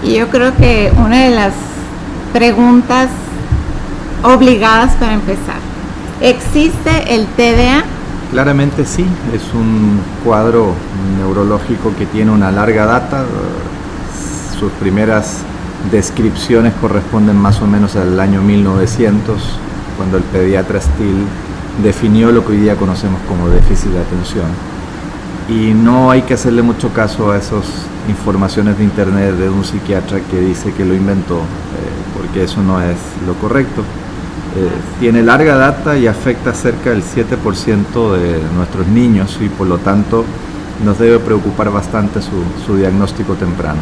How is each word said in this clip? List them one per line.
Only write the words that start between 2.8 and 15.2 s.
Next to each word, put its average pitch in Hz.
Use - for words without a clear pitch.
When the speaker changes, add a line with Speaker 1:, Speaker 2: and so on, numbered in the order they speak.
Speaker 1:
obligadas 233
para 220
empezar, 196
¿existe 294
el 220
T 233
D 247
A? 285
Speaker 2:
Claramente 139
sí, -
es 107
un 107
cuadro 113
neurológico 101
que 101
tiene 107
una 101
larga 107
data. 127
Sus 98
primeras 104